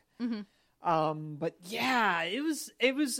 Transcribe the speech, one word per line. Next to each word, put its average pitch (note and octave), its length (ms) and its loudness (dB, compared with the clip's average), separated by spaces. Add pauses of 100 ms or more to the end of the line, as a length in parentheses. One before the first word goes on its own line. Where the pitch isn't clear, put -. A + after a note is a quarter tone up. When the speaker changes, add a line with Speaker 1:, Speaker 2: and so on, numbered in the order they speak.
(200)
Speaker 1:
Mm-hmm. A3+ 220 -6 (480)
Speaker 2:
Um, D#3 500 0
but E3 240 -4
yeah, A3 600 2
it G3+ 180 -2
was, D#4 280 -4 (100)
it B3+ 160 4
was, C4+ 240 0